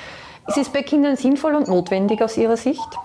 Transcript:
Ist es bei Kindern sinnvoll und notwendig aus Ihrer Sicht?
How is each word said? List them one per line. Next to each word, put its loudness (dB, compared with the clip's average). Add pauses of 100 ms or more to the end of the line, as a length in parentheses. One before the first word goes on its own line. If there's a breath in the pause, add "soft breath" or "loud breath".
(480 loud breath)
Ist -2
es 0
bei -2
Kindern 2
sinnvoll 2
und 0
notwendig 2
aus -2
Ihrer 2
Sicht? -2 (180)